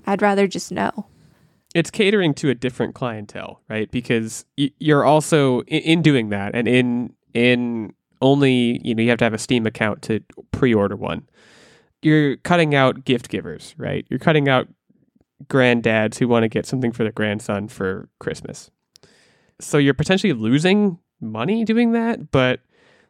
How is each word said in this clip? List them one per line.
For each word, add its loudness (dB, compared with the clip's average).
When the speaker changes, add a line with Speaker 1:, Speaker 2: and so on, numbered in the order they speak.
Speaker 1:
I'd -2
rather 2
just -8
know. -6
Speaker 2:
It's 0
catering 2
to -2
a 2
different -4
clientele, -10
right? -6
Because -4
y-, -2
you're 2
also, 4
i-, -2
in 4
doing 2
that -4
and -2
in, 0
in 0
only, 2
you -4
know, 0
you 2
have 0
to 2
have 0
a -8
Steam 0
account -4
to -4
pre-order 2
one. -8
You're 2
cutting 2
out 2
gift -2
givers, -10
right? -6
You're -4
cutting 2
out 2
granddads 2
who 0
wanna 2
get -4
something -2
for -6
their -2
grandson -4
for -6
Christmas. -10
So -4
you're 4
potentially 0
losing 2
money -4
doing 2
that, -4
but 0